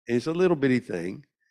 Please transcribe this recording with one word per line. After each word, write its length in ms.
And 80
it's 120
a 40
little 240
bitty 240
thing. 460